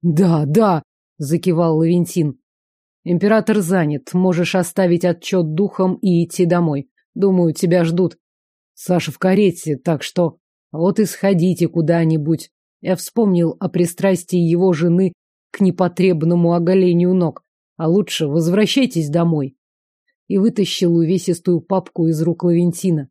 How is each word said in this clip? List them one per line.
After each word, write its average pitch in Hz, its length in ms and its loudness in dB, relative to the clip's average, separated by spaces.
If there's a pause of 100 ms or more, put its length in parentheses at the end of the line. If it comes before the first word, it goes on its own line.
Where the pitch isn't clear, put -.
Да, 165 440 2
да, 175 360 2 (360)
закивал 165 600 0
Лавентин. 165 600 0 (640)
Император 208 560 0
занят, 160 540 -2
можешь 180 420 0
оставить 175 480 0
отчет 175 500 -2
духом 185 420 -2
и 170 280 0
идти 170 220 -2
домой. 165 440 -2 (240)
Думаю, 180 400 2
тебя 175 300 0
ждут. 170 340 -2 (560)
Саша - 380 -4
в - 80 -14
карете, 185 560 0
так 147 280 -4
что - 340 -4 (340)
вот 170 280 -2
и 214 60 2
сходите 180 600 0
куда-нибудь. 160 840 0 (280)
Я 190 160 -4
вспомнил 180 640 0
о 160 100 -6
пристрастии 180 720 -2
его 175 320 2
жены 175 420 0 (380)
к - 80 -16
непотребному 175 920 2
оголению 180 640 2
ног. 175 280 -2 (320)
А 160 140 -4
лучше 175 380 -2
возвращайтесь 170 840 0
домой. 156 480 -2 (680)
И 202 100 0
вытащил 190 580 0
увесистую 170 680 0
папку 180 460 -4
из 160 140 -2
рук 170 220 -2
Лавентина. 175 680 0